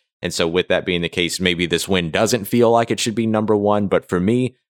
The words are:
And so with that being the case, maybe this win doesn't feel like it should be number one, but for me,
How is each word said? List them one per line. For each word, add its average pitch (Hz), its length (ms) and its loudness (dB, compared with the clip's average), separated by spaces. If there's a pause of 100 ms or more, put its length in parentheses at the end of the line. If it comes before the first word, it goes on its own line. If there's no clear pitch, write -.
(200)
And 87 120 -6
so 87 160 0
with 85 200 0
that 90 180 0
being 87 160 0
the 82 60 -2
case, 87 320 -4
maybe 90 260 0
this 82 220 -2
win 90 220 0
doesn't 101 340 0
feel 117 260 2
like 117 200 2
it 110 100 -4
should 113 140 -4
be 113 120 -2
number 107 300 0
one, 104 320 0
but 90 200 0
for 90 120 0
me, 120 360 0 (140)